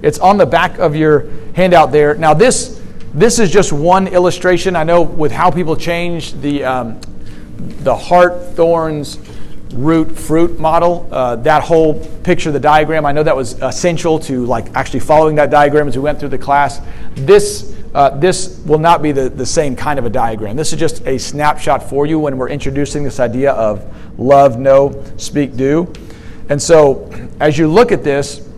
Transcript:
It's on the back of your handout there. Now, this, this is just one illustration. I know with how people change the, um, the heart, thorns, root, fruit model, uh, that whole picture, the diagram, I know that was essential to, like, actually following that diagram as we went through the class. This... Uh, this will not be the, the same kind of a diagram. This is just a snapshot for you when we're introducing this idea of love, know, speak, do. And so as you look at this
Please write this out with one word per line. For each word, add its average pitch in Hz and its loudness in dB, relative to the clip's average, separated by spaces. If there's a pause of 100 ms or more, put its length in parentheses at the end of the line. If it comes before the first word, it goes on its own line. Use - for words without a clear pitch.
It's 151 0
on 190 4
the 175 4
back 170 0
of 160 0
your 151 2 (260)
handout 170 4
there. 147 2
Now, 156 2
this, - 2 (320)
this 202 2
is 190 4
just 190 2
one 175 2
illustration. 180 0
I 156 0
know 170 4
with 151 2
how 170 2
people 160 -2
change 170 -4
the, 143 -4
um, 123 -4 (580)
the - -2
heart, 175 2
thorns, 160 -2 (540)
root, 156 2
fruit 165 0
model, 165 0
uh, 123 -2
that 147 2
whole 160 2 (160)
picture, 160 0
the 139 -2
diagram, 151 2
I 143 0
know 151 2
that 151 2
was 127 -6
essential 160 -2
to, 127 -4
like, 117 -4
actually 131 -2
following 156 4
that 143 2
diagram 147 4
as - 0
we 135 -2
went 147 -2
through 143 -6
the - 0
class. 143 0 (340)
This... 185 2 (200)
Uh, 139 4
this 170 -2
will 151 2
not 160 2
be 151 0
the, 135 0
the 127 -6
same 143 0
kind 147 -2
of 123 -2
a 113 0
diagram. 110 -2
This 151 0
is 156 0
just 156 0
a 135 -2
snapshot 147 -2
for 143 -2
you 156 -2
when 143 -2
we're 127 -4
introducing 143 -4
this 135 -4
idea 127 0
of 107 -2 (340)
love, 135 4
know, 135 2 (120)
speak, 135 -4
do. 139 0 (560)
And 143 -2
so 147 4 (300)
as 147 0
you 160 2
look 220 4
at 165 -2
this 143 -4